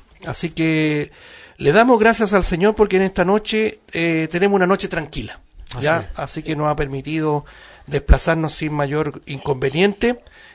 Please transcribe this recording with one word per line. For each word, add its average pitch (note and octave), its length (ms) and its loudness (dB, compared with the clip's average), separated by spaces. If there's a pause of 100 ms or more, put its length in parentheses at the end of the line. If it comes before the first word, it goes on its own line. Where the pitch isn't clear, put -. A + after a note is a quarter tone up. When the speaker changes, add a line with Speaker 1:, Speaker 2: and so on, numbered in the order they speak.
(260)
Speaker 1:
Así D3 240 -6
que D#3 640 0 (420)
le - 160 2
damos A#3 300 6
gracias A3 320 2
al F#3 100 4
Señor G3 320 2
porque G3 220 2
en F#3+ 60 4
esta F#3+ 200 0
noche, G#3+ 560 0 (140)
eh, E3 360 0
tenemos G3 280 2
una F3+ 100 2
noche F#3+ 220 0
tranquila, D3 500 -8 (320)
Speaker 2:
Así B2 140 -4
Speaker 1:
¿ya? D#3+ 140 2
Speaker 2:
es. - 200 -10
Speaker 1:
Así D#3 240 -8
que D#3 140 -4
nos D3+ 100 -2
ha D3 80 0
permitido D3 720 -4 (400)
desplazarnos D3+ 680 0
sin D3+ 200 -4
mayor D3 520 -4
inconveniente D3+ 920 -2 (360)